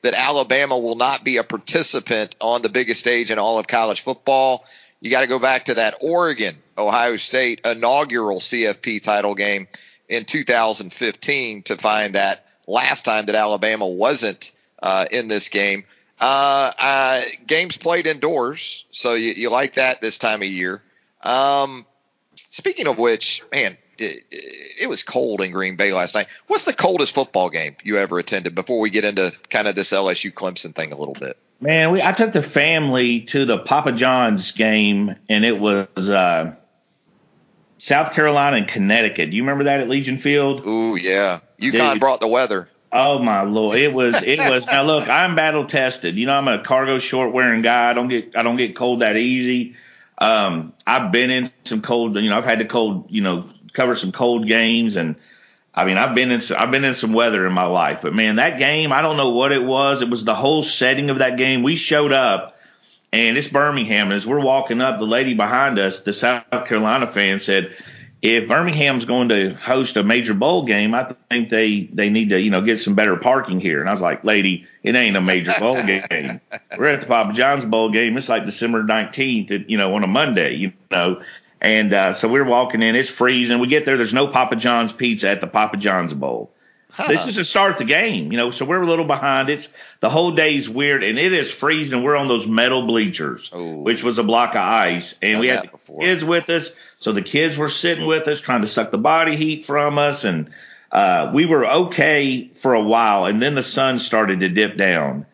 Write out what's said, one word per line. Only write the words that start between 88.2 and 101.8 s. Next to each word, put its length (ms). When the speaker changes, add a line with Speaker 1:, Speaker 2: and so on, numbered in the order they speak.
Speaker 2:
you 80
know, 140
so 120
we're 160
a 60
little 180
behind. 460
It's, 180
the 100
whole 220
day's 380
weird, 340
and 160
it 140
is 180
freezing. 540
We're 100
on 140
those 180
metal 400
bleachers, 680
Speaker 1:
Ooh. 260
Speaker 2:
which 260
was 140
a 40
block 280
of 120
ice, 580
and 120
Speaker 1:
Done 80
Speaker 2:
we 80
had 80
Speaker 1:
that 80
Speaker 2:
the 80
Speaker 1:
before. 280
Speaker 2:
kids 240
with 240
us. 280
So 100
the 120
kids 340
were 120
sitting 380
with 220
us, 120
trying 200
to 80
suck 240
the 40
body 380
heat 300
from 340
us, 240
and, 280
uh, 420
we 100
were 220
okay 880